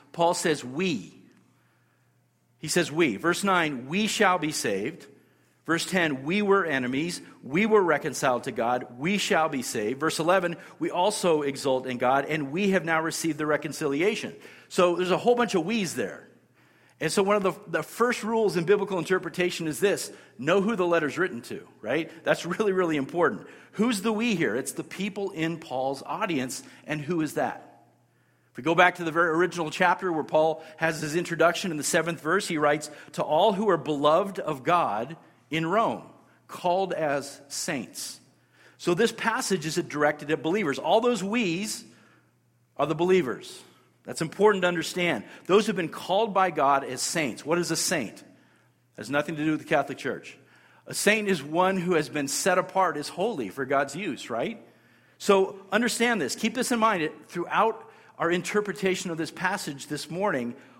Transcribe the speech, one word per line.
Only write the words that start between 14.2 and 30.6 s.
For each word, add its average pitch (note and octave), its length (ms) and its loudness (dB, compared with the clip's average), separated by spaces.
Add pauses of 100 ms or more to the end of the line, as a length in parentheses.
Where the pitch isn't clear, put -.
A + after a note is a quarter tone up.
So F3+ 260 4
there's F3+ 160 0
a E3+ 60 4
whole A#3+ 180 4
bunch A#3+ 200 0
of E3+ 80 2
"we's" E3+ 320 -2
there. F#2+ 320 -6 (720)
And D#3 120 -2
so G3+ 120 4
one G3+ 120 4
of G3+ 80 0
the, F#3 100 2 (140)
the D#3+ 160 -2
first - 400 0
rules G#3+ 340 2
in E3+ 80 0
biblical F#3+ 340 2
interpretation F3 680 -2
is C#3+ 120 -4
this: F3 320 0 (260)
know E3 240 4
who A3 140 0
the F3+ 100 2
letter's D#3 320 2
written A#2+ 260 -2
to, - 220 -12 (140)
right? D3+ 320 -4 (120)
That's D#3 220 0
really, F#3+ 280 0
really E3+ 240 0
important. C#3 500 0 (260)
Who's G#3+ 280 2
the A3 100 0
"we" A3 240 0
here? B2+ 200 0
It's C3+ 180 -4
the D#3+ 100 -8
people G3 460 -6
in D#3+ 300 -4
Paul's C3 460 -6
audience, D3 580 -4 (220)
and D3+ 140 -6
who D#3 220 -2
is D3 140 -4
that? - 500 -4 (640)
If - 80 -20
we A#2+ 60 -12
go E3 120 2
back F3+ 200 6
to F3 100 -6
the D#3+ 60 -2
very E3+ 180 2
original E3+ 400 0
chapter F3+ 420 0
where D3+ 140 -2
Paul D#3 380 2 (120)